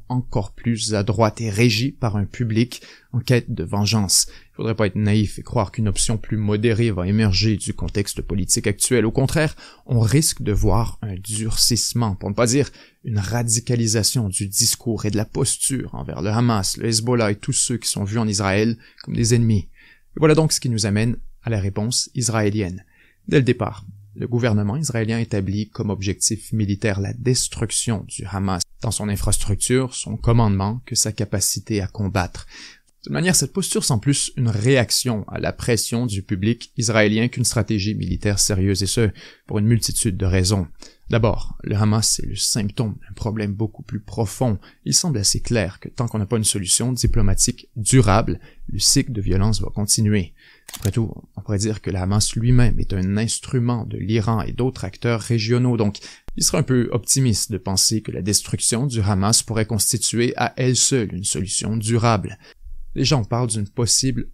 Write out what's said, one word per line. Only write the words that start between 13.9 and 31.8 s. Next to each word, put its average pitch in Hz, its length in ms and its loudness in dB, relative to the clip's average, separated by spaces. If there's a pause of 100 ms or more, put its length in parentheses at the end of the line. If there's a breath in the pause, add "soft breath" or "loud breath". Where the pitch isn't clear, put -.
du 98 200 -4
discours 113 580 -2
et 107 40 -2
de 104 60 0
la 104 80 0
posture - 680 -4
envers 64 260 -8
le 90 80 -2
Hamas, 110 480 0
le - 120 -4
Hezbollah 113 420 0
et 104 60 -2
tous - 180 -6
ceux - 240 -2
qui - 100 -8
sont 101 160 -4
vus 101 140 -4
en 110 100 0
Israël 104 480 2 (260 loud breath)
comme - 140 -8
des 113 180 2
ennemis. 113 360 4 (460 soft breath)
Et - 20 -8
voilà 156 160 6
donc 156 160 4
ce - 80 -2
qui 127 120 -4
nous 110 160 0
amène 107 320 2 (260)
à 120 60 -2
la 110 100 0
réponse 104 560 -2
israélienne. 107 680 0 (440 soft breath)
Dès 156 80 4
le 139 80 6
départ, - 420 -2 (300)
le 107 100 -6
gouvernement 113 500 0
israélien 117 440 -2
établit 101 480 -2
comme 104 200 -6
objectif 95 640 -4
militaire 101 480 0
la 101 120 -4
destruction 117 960 -2
du - 200 -10
Hamas, 95 320 -2 (200)
tant 113 100 -2
son 104 180 -4
infrastructure, 104 840 2
son - 220 -6
commandement, 110 680 2
que 117 120 -8
sa 110 160 0
capacité 104 680 -2